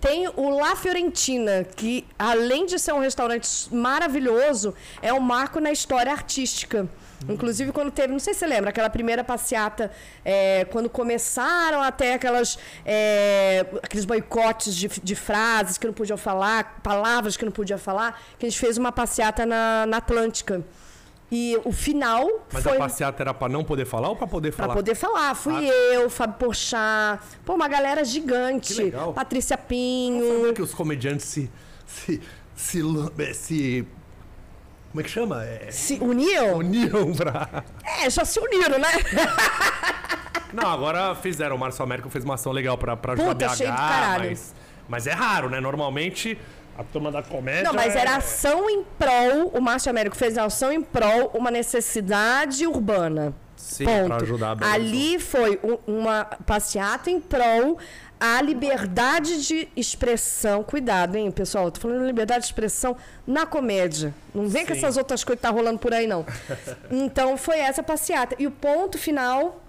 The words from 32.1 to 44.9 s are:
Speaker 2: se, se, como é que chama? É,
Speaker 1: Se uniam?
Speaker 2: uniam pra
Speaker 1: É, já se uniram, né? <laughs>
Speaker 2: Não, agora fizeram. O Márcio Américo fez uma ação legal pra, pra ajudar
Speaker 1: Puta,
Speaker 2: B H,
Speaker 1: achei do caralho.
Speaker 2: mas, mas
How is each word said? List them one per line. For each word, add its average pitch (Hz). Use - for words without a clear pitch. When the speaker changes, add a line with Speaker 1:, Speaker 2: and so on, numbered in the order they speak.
Speaker 2:
se, -
se, 127
como 151
é -
que 151
chama? 180
É, 113
Speaker 1:
Se -
uniam? 247
Speaker 2:
uniam 185
pra 147
Speaker 1:
É, 285
já 330
se -
uniram, 370
né? 294
<laughs> 339
Speaker 2:
Não, 214
agora 160
fizeram. 147
O -
Márcio 127
Américo 123
fez 131
uma 139
ação 131
legal 127
pra, 120
pra 127
ajudar 320
Speaker 1:
Puta, 349
Speaker 2:
B 262
H, 127
Speaker 1:
achei -
do 247
caralho. 196
Speaker 2:
mas, -
mas 120